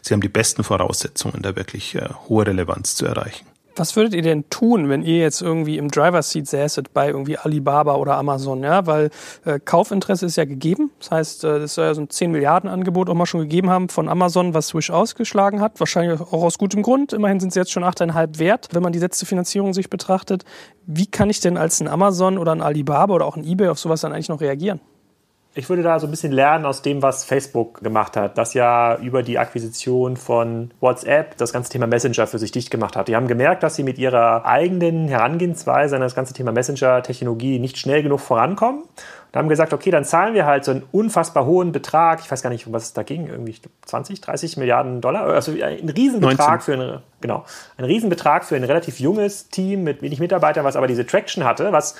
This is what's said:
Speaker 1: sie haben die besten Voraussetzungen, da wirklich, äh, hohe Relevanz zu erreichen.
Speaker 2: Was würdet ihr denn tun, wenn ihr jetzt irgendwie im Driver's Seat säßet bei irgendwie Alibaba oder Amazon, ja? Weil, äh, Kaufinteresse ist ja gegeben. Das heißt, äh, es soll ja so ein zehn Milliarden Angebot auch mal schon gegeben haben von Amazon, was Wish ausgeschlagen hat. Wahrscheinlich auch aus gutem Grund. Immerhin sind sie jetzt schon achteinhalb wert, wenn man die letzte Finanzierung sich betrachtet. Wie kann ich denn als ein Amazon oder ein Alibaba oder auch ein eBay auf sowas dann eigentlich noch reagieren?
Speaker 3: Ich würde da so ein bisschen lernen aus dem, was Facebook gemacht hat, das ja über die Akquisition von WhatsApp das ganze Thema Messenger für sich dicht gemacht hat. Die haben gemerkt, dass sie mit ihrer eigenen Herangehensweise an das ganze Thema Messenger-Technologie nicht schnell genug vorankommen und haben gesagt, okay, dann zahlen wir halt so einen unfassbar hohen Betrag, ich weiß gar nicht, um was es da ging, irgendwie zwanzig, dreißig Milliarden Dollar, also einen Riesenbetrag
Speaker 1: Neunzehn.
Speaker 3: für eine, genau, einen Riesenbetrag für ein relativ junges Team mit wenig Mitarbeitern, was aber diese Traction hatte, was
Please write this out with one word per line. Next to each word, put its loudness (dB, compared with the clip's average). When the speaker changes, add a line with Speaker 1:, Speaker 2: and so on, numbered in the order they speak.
Speaker 1:
sie -4
haben 2
die 0
besten 0
Voraussetzungen, -4
da -6
wirklich, -8
äh, -4
hohe 4
Relevanz -2
zu -2
erreichen. -6
Speaker 2:
Was -4
würdet 4
ihr -2
denn 0
tun, 2
wenn 0
ihr 2
jetzt 0
irgendwie -2
im -4
Driver's 2
Seat -6
säßet -4
bei 0
irgendwie -6
Alibaba 0
oder 0
Amazon, -2
ja? 2
Weil, 2
äh, -2
Kaufinteresse 0
ist -4
ja 2
gegeben. 0
Das -18
heißt, -2
äh, 2
es -6
soll 0
ja 2
so -4
ein -6
zehn -2
Milliarden 2
Angebot 0
auch 0
mal 2
schon -2
gegeben 2
haben 2
von -2
Amazon, 2
was -2
Wish -4
ausgeschlagen 0
hat. -2
Wahrscheinlich 0
auch -14
aus 2
gutem 0
Grund. 2
Immerhin 2
sind -2
sie 0
jetzt 0
schon -2
achteinhalb 0
wert, 2
wenn 0
man 0
die -2
letzte -2
Finanzierung -2
sich -4
betrachtet. -2
Wie 0
kann 2
ich -2
denn 2
als 0
ein -4
Amazon 2
oder 0
ein -2
Alibaba 2
oder 2
auch -4
ein -10
eBay 0
auf 0
sowas -2
dann -4
eigentlich -8
noch -6
reagieren? -2
Speaker 3:
Ich -6
würde 2
da 4
so -2
ein -6
bisschen -4
lernen 4
aus -4
dem, -2
was 2
Facebook -4
gemacht 0
hat, -2
das 0
ja 4
über -2
die -2
Akquisition -2
von -2
WhatsApp 2
das -2
ganze -4
Thema -2
Messenger 2
für -6
sich -4
dicht -6
gemacht -4
hat. -2
Die 2
haben 2
gemerkt, 2
dass -2
sie -2
mit -4
ihrer 2
eigenen 2
Herangehensweise 0
an 0
das -2
ganze -6
Thema -4
Messenger-Technologie 0
nicht -6
schnell 0
genug 0
vorankommen 0
und -12
haben 0
gesagt, 2
okay, -2
dann 4
zahlen 2
wir 2
halt 2
so 2
einen -2
unfassbar 0
hohen 2
Betrag, 2
ich -16
weiß -6
gar -4
nicht, -8
um -8
was -4
es -16
da -6
ging, -8
irgendwie -10
zwanzig, -8
dreißig -8
Milliarden 0
Dollar, 0
also 2
einen -4
Riesenbetrag 4
Speaker 1:
Neunzehn. 4
Speaker 3:
für -2
eine, -6
genau, -6
einen -4
Riesenbetrag 2
für -2
ein -2
relativ 0
junges -2
Team -4
mit -4
wenig -4
Mitarbeitern, 2
was 0
aber 2
diese 0
Traction 0
hatte, 2
was 2